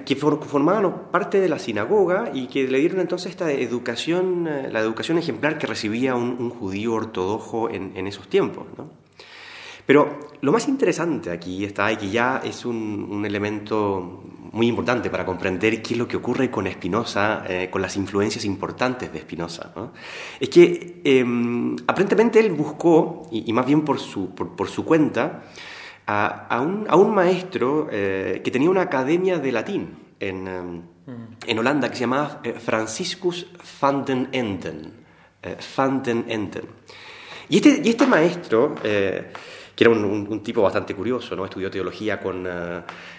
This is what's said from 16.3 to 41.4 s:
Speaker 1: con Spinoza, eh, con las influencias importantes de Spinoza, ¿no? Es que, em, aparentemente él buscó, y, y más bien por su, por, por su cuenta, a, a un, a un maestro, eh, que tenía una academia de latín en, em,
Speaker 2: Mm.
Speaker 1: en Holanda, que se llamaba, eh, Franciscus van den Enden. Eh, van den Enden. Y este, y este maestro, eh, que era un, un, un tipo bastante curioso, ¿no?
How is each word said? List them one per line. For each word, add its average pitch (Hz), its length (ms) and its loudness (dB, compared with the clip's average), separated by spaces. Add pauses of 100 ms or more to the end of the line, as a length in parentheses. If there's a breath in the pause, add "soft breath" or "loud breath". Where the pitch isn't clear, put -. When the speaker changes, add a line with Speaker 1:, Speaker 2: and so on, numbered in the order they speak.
Speaker 1:
con 95 200 -2
Spinoza, 104 760 0
eh, 92 240 -2
con 95 100 -2
las 95 160 -4
influencias 101 480 0
importantes 95 640 -2
de 80 100 -8
Spinoza, - 540 -10
¿no? 117 180 -10 (460 loud breath)
Es 131 100 -2
que, - 540 6
em, 120 720 4 (120)
aparentemente 214 520 4
él 220 120 4
buscó, 165 800 2
y, 113 180 -4
y - 20 0
más 120 140 2
bien 151 160 4
por 131 180 0
su, - 360 -8
por, 87 200 -8
por 95 140 -2
su - 160 -6
cuenta, 147 600 2 (600 loud breath)
a, 104 420 0
a 117 140 0
un, 202 260 -2
a - 80 4
un 214 180 8
maestro, 175 800 2
eh, 95 520 -2
que - 60 0
tenía 139 200 2
una 190 120 4
academia 170 560 2
de 135 140 -2
latín 113 380 -2 (300)
en, 95 280 -6
em, 90 340 -8 (240)
Speaker 2:
Mm. 117 320 -14 (100)
Speaker 1:
en 113 120 -2
Holanda, 127 300 2
que - 60 -10
se 127 60 -4
llamaba, 139 420 -2
eh, 117 100 -4
Franciscus 120 920 -4 (340)
van 139 240 2
den 131 260 0
Enden. 87 640 -4 (480 soft breath)
Eh, 92 160 -10 (180)
van 135 280 2
den 117 240 0
Enden. 107 380 -6 (840 loud breath)
Y 147 80 2
este, 262 260 8
y 208 60 4
este 233 160 4
maestro, 156 800 4
eh, 98 480 0 (440 loud breath)
que - 80 4
era 117 80 10
un, 110 120 4
un, 101 260 0
un 107 140 -4
tipo 117 180 0
bastante 98 320 2
curioso, 107 420 -4
¿no? 92 100 -4